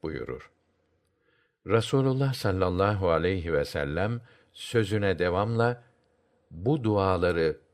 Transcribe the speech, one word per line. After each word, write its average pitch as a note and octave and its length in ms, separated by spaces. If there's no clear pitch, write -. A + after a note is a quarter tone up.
buyurur. B1+ 480
Rasulullah C3 680
sallallahu F#2+ 760
aleyhi E2+ 420
ve D2 120
sellem E2 560
sözüne G2+ 680
devamla, A2+ 680
"Bu A#2 340
duaları F2+ 720